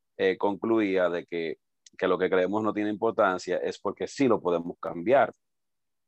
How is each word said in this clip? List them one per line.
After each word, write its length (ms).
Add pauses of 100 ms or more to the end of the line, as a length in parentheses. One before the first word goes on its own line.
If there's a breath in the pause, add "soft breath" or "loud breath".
(160)
eh, 200
concluía 720
de 180
que, 320 (380)
que 120
lo 100
que 100
creemos 340
no 100
tiene 180
importancia 680
es 200
porque 280
sí 220
lo 120
podemos 380
cambiar. 540 (760)